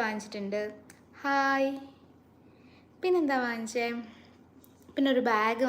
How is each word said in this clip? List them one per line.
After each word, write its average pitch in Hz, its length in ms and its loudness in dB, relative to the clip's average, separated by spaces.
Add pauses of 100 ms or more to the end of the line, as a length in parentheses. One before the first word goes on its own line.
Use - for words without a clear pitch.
വാങ്ങിച്ചിട്ടുണ്ട്. 208 560 -6 (640)
ഹായ്. 269 480 2 (1300)
പിന്നെന്താ 320 460 2
വാങ്ങിച്ചേ? 233 400 -4 (1040)
പിന്നെ 277 220 2
ഒരു 247 160 4
ബാഗ് 226 380 2